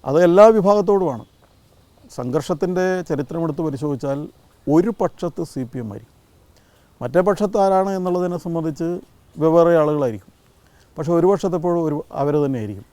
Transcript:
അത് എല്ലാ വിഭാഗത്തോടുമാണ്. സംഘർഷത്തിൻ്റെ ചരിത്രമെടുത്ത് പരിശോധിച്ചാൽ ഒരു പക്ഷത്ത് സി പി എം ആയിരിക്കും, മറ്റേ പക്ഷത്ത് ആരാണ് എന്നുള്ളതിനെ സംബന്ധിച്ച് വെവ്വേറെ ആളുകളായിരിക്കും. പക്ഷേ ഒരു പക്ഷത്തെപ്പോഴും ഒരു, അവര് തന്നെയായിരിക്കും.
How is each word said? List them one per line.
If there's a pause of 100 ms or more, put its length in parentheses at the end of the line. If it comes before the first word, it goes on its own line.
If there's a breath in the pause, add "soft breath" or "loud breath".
അത് (100)
എല്ലാ (120)
വിഭാഗത്തോടുമാണ്. (920)
സംഘർഷത്തിൻ്റെ (220)
ചരിത്രമെടുത്ത്
പരിശോധിച്ചാൽ (560)
ഒരു (100)
പക്ഷത്ത് (100)
സി
പി
എം
ആയിരിക്കും, (880 soft breath)
മറ്റേ
പക്ഷത്ത്
ആരാണ്
എന്നുള്ളതിനെ
സംബന്ധിച്ച് (540)
വെവ്വേറെ (100)
ആളുകളായിരിക്കും. (640 soft breath)
പക്ഷേ
ഒരു
പക്ഷത്തെപ്പോഴും
ഒരു, (260)
അവര്
തന്നെയായിരിക്കും.